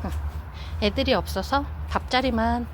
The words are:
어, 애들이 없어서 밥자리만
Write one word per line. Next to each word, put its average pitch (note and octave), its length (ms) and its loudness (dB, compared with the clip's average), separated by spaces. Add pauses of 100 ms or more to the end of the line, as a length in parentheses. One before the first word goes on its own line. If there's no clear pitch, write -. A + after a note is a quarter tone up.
어, - 60 -2 (720)
애들이 A#3+ 320 2
없어서 G3 520 2 (240)
밥자리만 A#3 840 2